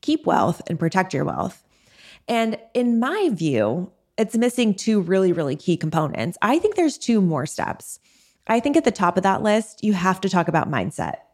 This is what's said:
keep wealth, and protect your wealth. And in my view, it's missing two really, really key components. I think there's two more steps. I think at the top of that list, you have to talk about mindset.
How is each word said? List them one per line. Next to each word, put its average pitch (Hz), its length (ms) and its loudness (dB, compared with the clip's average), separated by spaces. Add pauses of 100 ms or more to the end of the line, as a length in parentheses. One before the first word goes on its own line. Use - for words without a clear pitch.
keep 311 240 -2
wealth, 165 420 0
and 165 100 -4
protect 185 340 0
your 143 120 -2
wealth. - 380 -6 (640)
And 226 300 0 (140)
in 240 280 2
my 339 320 0
view, 147 580 0 (260)
it's 214 180 -2
missing 233 400 2
two 208 260 0
really, 185 320 2
really 151 240 -2
key 170 200 0
components. 156 640 -4
I 254 180 2
think 415 160 0
there's 330 220 2
two 226 240 2
more 156 240 2
steps. - 560 -8 (460)
I 226 140 2
think 285 160 2
at 320 80 4
the 240 60 4
top 175 260 0
of 185 80 0
that 190 180 2
list, 214 420 -2
you 208 80 2
have 185 300 0
to 196 60 -2
talk 180 200 2
about 160 220 0
mindset. 92 460 -4 (180)